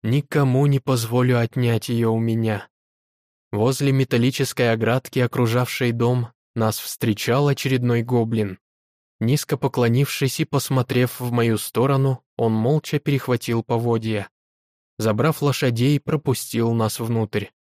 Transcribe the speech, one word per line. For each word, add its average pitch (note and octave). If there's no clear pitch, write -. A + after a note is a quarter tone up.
Никому C#3
не C#3
позволю B2
отнять A#2
ее A#2
у A2+
меня. A2+
Возле C3
металлической B2+
оградки, A2+
окружавшей B2
дом, A#2+
нас A2
встречал A#2
очередной B2
гоблин. A2+
Низко C3
поклонившись B2+
и D3+
посмотрев B2+
в B2
мою A#2
сторону, C3+
он A2+
молча C#3
перехватил B2
поводья. A2+
Забрав A2+
лошадей, C3+
пропустил A#2
нас A2
внутрь. A2+